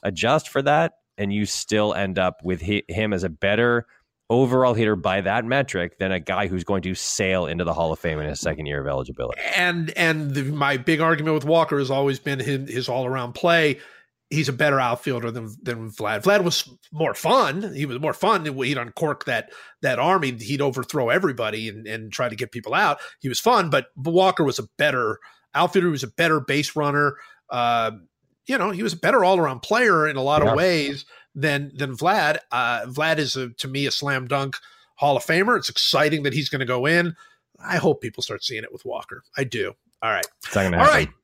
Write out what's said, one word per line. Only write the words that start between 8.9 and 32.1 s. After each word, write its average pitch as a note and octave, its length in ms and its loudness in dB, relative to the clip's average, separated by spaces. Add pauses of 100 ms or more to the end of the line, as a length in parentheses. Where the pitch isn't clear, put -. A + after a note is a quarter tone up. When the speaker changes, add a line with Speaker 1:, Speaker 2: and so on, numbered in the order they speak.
Speaker 2:
And, F3 420 0
and D#3 360 0
the, C#3 100 -2
my C#3+ 340 0
big D3+ 240 0
argument D#3+ 340 2
with C#3+ 100 -2
Walker D#3 320 2
has C3+ 140 -2
always C3+ 260 0
been C#3 220 -4
his, C3+ 300 -2
his A#2+ 200 -4
all-around B2+ 440 -4
play. D#3+ 460 2 (520)
He's C#3+ 180 0
a C3+ 40 -2
better C#3 260 2
outfielder A#2+ 500 -2
than, A2+ 320 -10
than A2+ 300 -8
Vlad. G#2+ 320 -4
Vlad G3 200 2
was - 240 -2 (240)
more D3+ 220 -2
fun. F#3 640 0
He C#3+ 100 -4
was B2+ 140 -6
more D3 120 -2
fun. F#3+ 320 0
He'd C3+ 360 -2
uncork C3 460 -4
that, A#2 260 -2 (320)
that C3 160 0
arm. E3+ 240 2
He'd, B2 180 -4
he'd C3+ 200 -4
overthrow C3 480 -2
everybody A#2 600 0
and, A2 160 -14
and A2 260 -10
try B2 160 -2
to A2 80 -6
get A2+ 160 -8
people A2+ 220 -8
out. D#3+ 240 2 (220)
He C3+ 100 -6
was B2 100 -4
fun, G#3+ 300 4
but C#3 260 0
Walker E3+ 480 2
was C3+ 140 0
a A#2 100 -8 (120)
better B2+ 400 2 (340)
outfielder. F3 360 2
He - 20 0
was C3+ 120 -4
a B2+ 40 -8
better D#3+ 320 2
base C#3 360 -2
runner. D3 420 2 (340)
Uh, A#2+ 400 2 (560)
you C4 100 0
know, G3+ 140 0
he F#3 100 -6
was G#3 120 -2
a E3+ 40 -8
better G#3 260 2
all-around E3+ 360 4
player G3+ 480 4
in D3 100 -2
a C3 60 -2
lot D3 200 4
Speaker 1:
Yeah. C3 60 4
Speaker 2:
of A2+ 80 2
ways D3+ 480 0 (300)
than, C#3+ 400 -2
than C3+ 200 -6
Vlad. E3+ 420 2 (140)